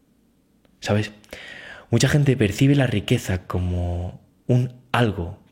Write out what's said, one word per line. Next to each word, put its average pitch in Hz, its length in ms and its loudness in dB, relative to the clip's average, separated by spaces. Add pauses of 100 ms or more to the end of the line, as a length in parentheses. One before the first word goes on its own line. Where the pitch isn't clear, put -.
(800)
¿Sabes? 104 320 -2 (800)
Mucha 117 200 2
gente 139 280 2
percibe 135 380 2
la 139 100 2
riqueza 107 640 -2
como 90 760 -4 (240)
un 123 280 0 (180)
algo 92 480 -2 (120)